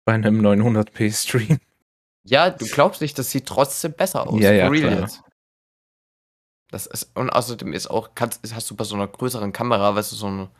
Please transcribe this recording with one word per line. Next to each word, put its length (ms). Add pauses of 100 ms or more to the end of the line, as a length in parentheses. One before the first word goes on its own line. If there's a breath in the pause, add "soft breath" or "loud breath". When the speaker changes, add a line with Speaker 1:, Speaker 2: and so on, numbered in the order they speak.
Speaker 1:
Bei 80
einem 280
neunhundert 520
p 180
Stream. 480 (640)
Speaker 2:
Ja, 260
du 180
glaubst 340
nicht, 160
das 140
sieht 140
trotzdem 480
besser 340
aus. 140
Speaker 1:
Ja, 100
ja, 140
Speaker 2:
For 80
real 160
Speaker 1:
klar. 120
Speaker 2:
jetzt. 200 (1500)
Das 160
ist, 280
und 140
außerdem 420
ist 160
auch, 280
kannst, 380
hast 160
du 60
bei 80
so 120
einer 120
größeren 460
Kamera, 420
weißt 160
du, 60
so 120
ein 200 (100)